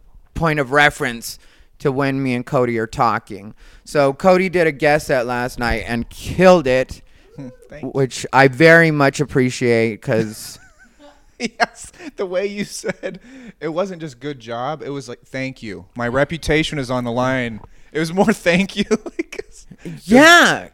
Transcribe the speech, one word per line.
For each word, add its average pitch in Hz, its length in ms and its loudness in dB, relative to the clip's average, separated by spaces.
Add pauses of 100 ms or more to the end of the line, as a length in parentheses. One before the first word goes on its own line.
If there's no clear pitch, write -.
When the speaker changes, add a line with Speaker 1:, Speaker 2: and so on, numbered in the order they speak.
(340)
Speaker 1:
point 156 260 0
of 127 120 -4
reference 143 640 0 (400)
to 147 160 -2
when 135 280 -2
me 131 120 -2
and 123 120 -4
Cody 123 340 0
are 110 80 -4
talking. 107 680 -2 (320)
So 139 260 2
Cody 185 380 2
did 170 180 0
a 160 60 2
guest 151 340 0
set 131 200 0
last 123 320 -6
night 113 280 -2
and 117 220 -4
killed 180 580 4
it, 127 340 -2 (360)
Speaker 2:
<laughs> 147 40 -16 (280)
Thank - 140 -16
you. 131 60 -10
Speaker 1:
which 131 440 -4
I 131 160 8
very 165 420 6
much 143 300 2
appreciate 120 800 0
'cause 110 640 -4
Speaker 2:
<laughs> - 60 -20 (720)
Yes, - 540 -6 (240)
the 202 80 -4
way 185 220 -4
you 202 180 -6
said, 185 560 -10 (400)
it 151 80 -8
wasn't 175 320 -6
just 131 180 -14
"good 139 220 -12
job," 123 420 -8
it 113 60 -10
was 139 180 -10
like, 120 180 -18
"Thank 131 380 -10
you. 95 220 -12 (100)
My 120 100 -6
reputation 147 720 -2
is 127 140 -6
on 123 140 -2
the 117 80 -4
line." 123 480 -4 (320)
It 147 60 -4
was 160 140 -4
more 202 200 2
<laughs> - 0 -
"thank 185 420 0
you." - 140 -2
<laughs> - 60 2 (100)
Like, - 400 -10 (580)
Speaker 1:
Yeah, 240 720 6